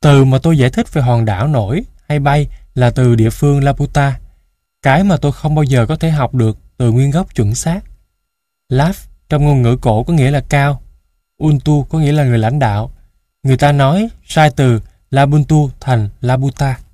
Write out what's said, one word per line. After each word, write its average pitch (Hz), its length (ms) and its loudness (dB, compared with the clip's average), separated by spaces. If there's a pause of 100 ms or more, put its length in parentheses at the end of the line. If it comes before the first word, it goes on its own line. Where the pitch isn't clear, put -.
Từ 139 240 6
mà 131 180 2
tôi 165 140 2
giải 127 120 2
thích - 240 -4
về 151 80 -2
hòn 120 240 0
đảo 107 220 -2
nổi 139 360 -2 (240)
hay 151 120 -2
bay 143 280 0 (280)
là 123 160 2
từ 123 240 2
địa 110 140 2
phương 143 340 0
Laputa. 139 560 -2 (640)
Cái 139 220 2
mà 190 140 2
tôi 143 140 -2
không 151 240 -4
bao 156 80 2
giờ 127 220 2
có 147 100 -4
thể 165 140 -2
học 147 240 -2
được 113 240 0 (200)
từ 120 140 0
nguyên 131 200 2
gốc 175 240 -4
chuẩn 107 200 0
xác. 170 260 -4 (880)
Laf 143 240 0 (360)
trong 147 140 0
ngôn 143 180 2
ngữ 120 200 2
cổ 113 220 0
có 165 100 -2
nghĩa 139 180 2
là 143 180 -2
cao, 143 320 0 (560)
Untu 151 460 0
có 156 160 -6
nghĩa 147 120 0
là 151 120 0
người 120 140 2
lãnh 113 220 -2
đạo. 110 320 -2 (520)
Người 135 140 2
ta 143 140 2
nói 160 380 0 (180)
sai 151 280 2
từ 123 260 2 (300)
Labuntu 143 580 2 (100)
thành 110 300 -2 (120)
Labuta. 131 580 -2 (140)